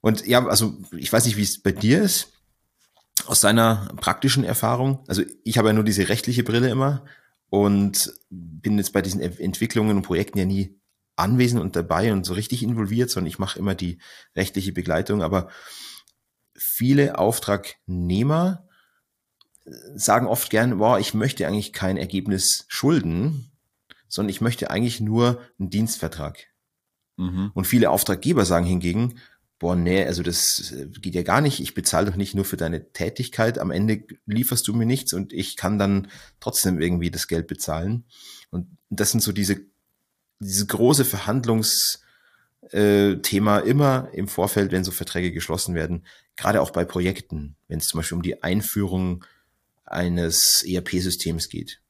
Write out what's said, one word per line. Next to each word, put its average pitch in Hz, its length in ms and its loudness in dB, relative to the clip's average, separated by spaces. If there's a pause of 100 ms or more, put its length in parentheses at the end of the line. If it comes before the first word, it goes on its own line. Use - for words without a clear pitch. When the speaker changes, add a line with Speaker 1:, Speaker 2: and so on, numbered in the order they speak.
Speaker 1:
Und 110 260 2
ja, 123 200 6
also 107 300 2 (160)
ich 80 200 -6
weiß 117 120 6
nicht, 113 120 2
wie 104 60 2
es - 200 -2
bei 98 100 4
dir 127 300 4
ist, - 300 0 (920)
aus - 140 2
deiner 110 560 4
praktischen 131 480 2
Erfahrung. 127 600 0
Also 95 160 0 (220)
ich 113 140 0
habe 110 100 6
ja 107 40 6
nur 110 120 4
diese 98 240 2
rechtliche 120 360 0
Brille 120 240 2
immer 131 360 0 (440)
und 101 640 2 (180)
bin 87 480 -4
jetzt 98 140 -2
bei 98 100 2
diesen 92 180 -4
Ent-, 87 200 -6
Entwicklungen 107 560 0
und 95 60 0
Projekten 90 360 -2
ja 95 60 2
nie 95 340 -2 (380)
anwesend 120 460 2
und 87 140 -4
dabei 85 360 2
und 95 120 0
so 90 100 -4
richtig 110 280 -4
involviert, 113 460 0
sondern 92 200 -4
ich - 100 -10
mache 92 200 -6
immer 95 160 -2
die 87 240 -6 (360)
rechtliche 95 380 -2
Begleitung. 85 500 -2
Aber 90 260 0 (1080)
viele 139 600 2
Auftragnehmer 104 1500 0 (1300)
sagen 110 320 2
oft 98 240 -2
gern, 110 280 2
„Boah, 107 200 4
ich - 160 -2
möchte 110 320 0
eigentlich 104 260 -4
kein 95 240 -2
Ergebnis 95 720 -2
schulden, 131 840 0 (580)
sondern 101 220 -2
ich 98 100 -6
möchte 120 300 -2
eigentlich 113 300 -2
nur 120 400 2 (180)
einen 95 120 -6
Dienstvertrag.“ 90 800 -4 (680)
Speaker 2:
Mhm. 92 380 -4
Speaker 1:
Und 95 120 -2
viele 113 240 4
Auftraggeber 104 540 2
sagen 87 220 2
hingegen, 90 540 0 (380)
„Boah, 87 180 0
nee, 87 280 2
also 85 180 -2
das, - 500 -2
äh, 69 140 -12 (140)
geht 90 140 -8
ja 87 80 0
gar 95 180 4
nicht. 147 200 0
Ich - 140 -8
bezahle 92 360 2
doch 90 60 -4
nicht 98 180 -4
nur 98 100 2
für 95 120 -6
deine 82 360 -6
Tätigkeit. 117 680 -2
Am 92 120 -2
Ende 104 340 0 (220)
lieferst 120 420 -2
du 104 60 -4
mir 117 120 2
nichts 131 260 -2
und 95 200 -6
ich - 240 -6
kann 101 220 0
dann 98 300 2 (320)
trotzdem 92 400 0
irgendwie 85 300 0
das 73 180 -8
Geld 82 180 -2
bezahlen.“ 90 580 -4 (460)
Und 87 160 -6 (240)
das 104 220 0
sind 113 100 2
so 104 100 -2
diese, 98 280 0 (800)
diese 101 260 -4
große 123 380 4
Verhandlungs-, 113 960 -2 (680)
äh, 101 460 4
Thema 104 420 2
immer 131 540 2
im 98 160 -6
Vorfeld, 98 440 0
wenn 92 120 0
so 92 60 -4
Verträge 90 420 -4
geschlossen 87 420 -4
werden, 82 320 -4 (300)
gerade 101 240 2
auch 71 100 0
bei 90 140 -2
Projekten, 87 720 -6 (120)
wenn 80 100 -6
es - 80 -4
zum - 120 -4
Beispiel 82 180 -4
um 87 60 -4
die 85 200 -6
Einführung 92 840 -2 (600)
eines 87 840 0
E-R-P-Systems 87 840 -4
geht - 420 -12